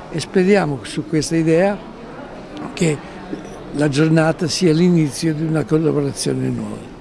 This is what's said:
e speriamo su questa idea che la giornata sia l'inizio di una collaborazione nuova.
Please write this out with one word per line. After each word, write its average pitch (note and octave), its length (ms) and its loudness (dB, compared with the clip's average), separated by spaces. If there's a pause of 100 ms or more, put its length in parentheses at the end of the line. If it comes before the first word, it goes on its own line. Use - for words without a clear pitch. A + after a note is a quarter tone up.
(100)
e D#3+ 100 -6
speriamo F3+ 640 2
su - 260 -8
questa D#3 280 0
idea E3 400 4 (1000)
che D#3+ 220 0 (760)
la D3 160 2
giornata D#3+ 580 2
sia D#3 280 2
l'inizio E3 580 4
di D3+ 100 -4
una D#3 220 0
collaborazione C#3+ 840 0
nuova. G#2+ 420 -6 (100)